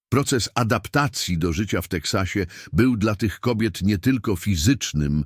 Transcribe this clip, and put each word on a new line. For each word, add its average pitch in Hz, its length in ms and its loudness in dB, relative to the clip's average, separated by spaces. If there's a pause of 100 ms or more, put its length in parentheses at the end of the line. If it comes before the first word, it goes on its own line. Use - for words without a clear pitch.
Proces 131 460 0
adaptacji 120 840 0
do 85 160 0
życia 98 280 -2
w - 60 -10
Teksasie 95 580 -2 (280)
był 123 240 4
dla 104 180 2
tych 101 240 -2
kobiet 110 420 0
nie 101 160 2
tylko 113 380 0
fizycznym, 76 920 0